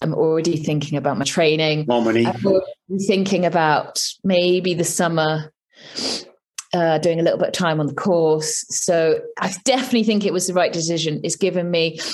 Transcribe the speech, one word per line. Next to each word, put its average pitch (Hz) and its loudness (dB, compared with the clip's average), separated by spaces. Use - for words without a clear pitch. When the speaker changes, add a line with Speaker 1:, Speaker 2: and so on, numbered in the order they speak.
Speaker 1:
I'm 156 -2
already 160 2
thinking 151 -2
about 139 0
my 139 -2
training. 156 2
Speaker 2:
More 120 2
money. 117 4
Speaker 1:
I'm - -2
already 190 0
thinking 190 2
about 160 2
maybe 180 2
the 165 0
summer, 160 0
uh, 165 2
doing 165 0
a 170 0
little 170 2
bit 147 0
of - -4
time 160 0
on 147 0
the 135 -6
course. 156 0
So 160 0
I 190 -4
definitely 254 0
think 202 0
it 165 0
was 180 -2
the 180 -4
right 180 2
decision. 160 -2
It's 165 -4
given 175 -2
me, 165 0